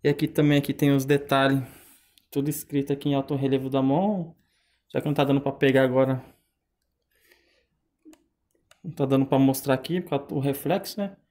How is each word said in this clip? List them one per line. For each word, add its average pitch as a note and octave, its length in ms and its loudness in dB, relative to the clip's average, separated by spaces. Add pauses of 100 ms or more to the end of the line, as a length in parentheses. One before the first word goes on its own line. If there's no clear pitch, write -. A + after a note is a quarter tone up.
E D3 60 2
aqui C#3+ 180 0
também D3 300 2
aqui C#3+ 160 0
tem C#3+ 200 2
os C3+ 120 2
detalhes, C#3 580 0 (680)
tudo C#3+ 180 -2
escrito C#3+ 460 -4
aqui C#3+ 160 -4
em C#3 40 2
alto C#3 200 -2
relevo C3+ 340 -2
da C3+ 140 0
mão. E3+ 520 0 (540)
Já - 140 -4
que - 40 -6
não D3 60 0
tá C#3+ 100 0
dando C#3 200 2
pra C#3 100 -2
pegar C3+ 320 4
agora, C3 400 0 (2500)
não D#3+ 100 -12
tá C#3+ 120 -2
dando C3+ 220 2
pra C3+ 120 2
mostrar C3+ 360 2
aqui, E3 260 -2
por F3+ 80 -12
causa C#3 160 -2
do - 140 -6
reflexo, C#3+ 600 -4
né? G3 200 -8 (120)